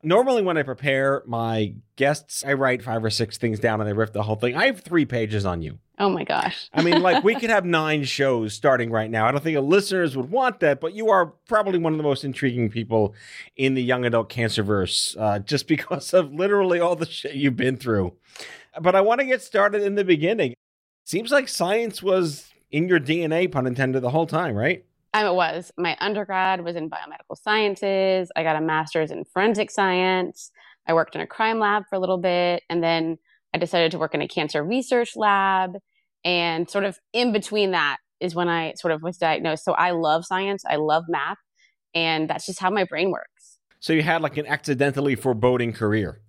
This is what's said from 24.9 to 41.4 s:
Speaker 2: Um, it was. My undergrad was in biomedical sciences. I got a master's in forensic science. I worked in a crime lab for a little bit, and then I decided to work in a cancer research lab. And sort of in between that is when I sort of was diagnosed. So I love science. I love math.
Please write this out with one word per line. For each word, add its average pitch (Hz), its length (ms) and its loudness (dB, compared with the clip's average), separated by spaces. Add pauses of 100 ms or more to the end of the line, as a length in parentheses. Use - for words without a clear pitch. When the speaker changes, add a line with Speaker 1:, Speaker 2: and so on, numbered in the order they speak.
Speaker 2:
Um, 214 120 2
it 180 80 2
was. 170 440 -2
My 165 220 -2
undergrad 190 640 -2
was 170 140 -6
in 160 140 -6
biomedical 156 460 -14
sciences. 196 1000 0
I 165 60 -2
got 160 140 2
a 156 40 -2
master's 156 500 -2
in - 140 -10
forensic 202 460 0
science. 185 800 0 (360)
I 165 60 0
worked 165 220 2
in 165 80 -6
a 165 40 -6
crime 226 320 -2
lab 208 300 0
for 202 80 -4
a - 20 -2
little 185 200 0
bit, 175 500 0
and 170 140 -2
then 165 340 0 (380)
I 170 40 -2
decided 170 340 2
to 180 60 -6
work 156 160 -4
in 151 60 0
a 147 80 -4
cancer 151 340 -2
research 240 540 -2
lab. 196 600 2 (480)
And 170 420 0
sort 202 160 -2
of 190 140 -6 (160)
in 240 180 2
between 208 380 0
that 147 260 0 (240)
is 170 140 -4
when 175 160 0
I 165 240 -2
sort 165 180 -2
of 156 100 -2
was 170 140 -6
diagnosed. 160 480 -2
So 180 80 0
I 180 200 2
love 165 340 0
science. 196 420 -4
I 151 80 0
love 156 320 0
math. 160 300 -4 (560)